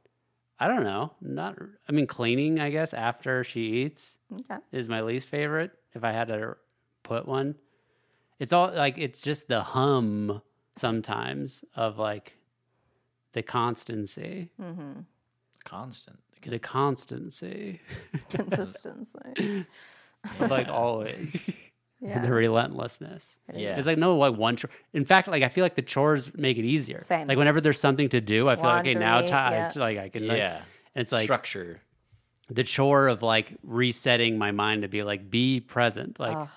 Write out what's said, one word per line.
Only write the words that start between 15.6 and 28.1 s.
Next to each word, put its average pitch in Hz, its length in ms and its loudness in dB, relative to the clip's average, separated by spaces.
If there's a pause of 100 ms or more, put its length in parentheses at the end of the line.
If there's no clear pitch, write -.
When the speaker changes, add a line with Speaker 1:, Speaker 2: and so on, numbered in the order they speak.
Speaker 3:
Constant. - 540 -16 (240)
Speaker 1:
The 117 160 -6
constancy. 180 1200 -4 (240)
<laughs> - 260 -10
Speaker 2:
Consistency. 196 1400 -6 (760)
Speaker 1:
Like, 131 280 0
Speaker 3:
Yeah. - 40 -6
Speaker 1:
always. 120 840 -4
Speaker 2:
<laughs> - 40 -20 (380)
Yeah. 208 200 -6
Speaker 1:
And 120 80 -2
the 123 40 0
relentlessness. 117 1080 -2 (120)
Speaker 2:
It - 80 -16
is. 170 60 -6
Speaker 3:
Yeah. 190 160 -4
Speaker 1:
It's 135 80 -2
like, 160 100 2
no, 170 220 4
like, 135 180 6
one 113 200 2
chore. - 140 -8 (220)
In 143 140 0
fact, 190 220 6
like, 156 140 2
I 127 60 4
feel 180 160 2
like 175 120 0
the 143 60 0
chores 143 540 2
make 131 220 0
it 113 80 0
easier. 139 340 0
Speaker 2:
Same. 160 260 -2
Speaker 1:
Like, 135 120 4
whenever 147 200 6
there's 151 220 4
something 139 300 4